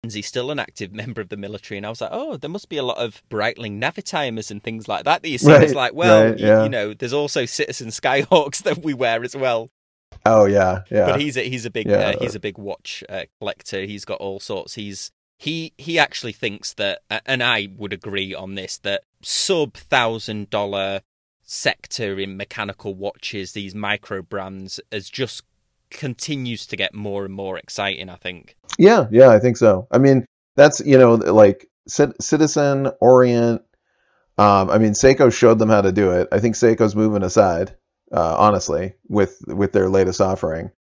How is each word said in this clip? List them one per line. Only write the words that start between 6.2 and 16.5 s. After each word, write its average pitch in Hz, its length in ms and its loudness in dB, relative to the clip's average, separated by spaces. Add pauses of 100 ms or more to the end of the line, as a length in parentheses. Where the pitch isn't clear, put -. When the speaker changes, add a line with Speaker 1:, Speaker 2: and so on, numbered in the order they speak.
Speaker 2:
right, 113 160 0
Speaker 1:
y-, 107 60 0
Speaker 2:
yeah. 110 180 6
Speaker 1:
you 110 40 -2
know, 107 260 -4
there's 123 180 -8
also 143 320 -2
Citizen 120 440 -8
Skyhawks 139 760 0
<laughs> - 20 -20
that 170 180 -4
we 147 120 -4
wear 120 280 -2
as 127 140 -10
well. 120 340 -4 (540)
Speaker 2:
Oh 107 220 6
yeah, 95 440 2
yeah. 107 160 2
Speaker 1:
But 92 140 0
he's 147 160 -4
a, 127 60 -2
he's 123 240 -8
a 107 40 -8
big, 107 160 -6
Speaker 2:
Yeah. 101 120 2
Speaker 1:
uh, 101 200 -2
he's 120 160 -6
a 98 60 -12
big 101 180 -10
watch, - 500 -14
uh, 95 160 -12 (140)
collector. 98 440 -10
He's 98 220 -12
got - 160 -10
all 98 200 -10
sorts. - 340 -12
He's, 101 380 -14 (260)
he, 160 380 -10
he 165 220 -6
actually 127 340 -4
thinks - 420 -10